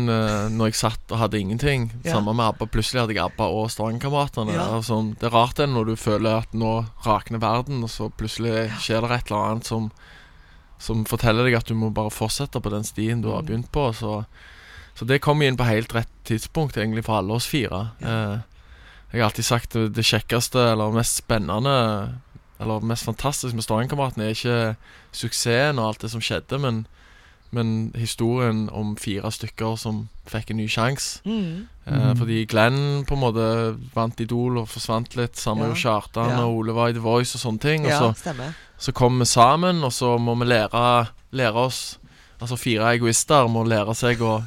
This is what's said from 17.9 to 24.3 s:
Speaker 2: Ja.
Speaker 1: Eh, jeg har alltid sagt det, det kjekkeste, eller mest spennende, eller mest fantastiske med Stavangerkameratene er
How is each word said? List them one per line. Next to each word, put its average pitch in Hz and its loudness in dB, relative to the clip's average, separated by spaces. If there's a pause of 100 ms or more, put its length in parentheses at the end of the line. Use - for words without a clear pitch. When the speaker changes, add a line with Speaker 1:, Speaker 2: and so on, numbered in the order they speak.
Speaker 2:
Ja. - -6
Speaker 1:
Eh, 110 -2 (760)
jeg 117 0
har 107 6
alltid 117 -4
sagt 120 0
det, 110 2
det 110 0
kjekkeste, 120 2
eller 110 2
mest 113 2
spennende, 110 0 (480)
eller 107 -2
mest 113 -2
fantastiske 123 -2
med 110 -4
Stavangerkameratene 127 -2
er 110 0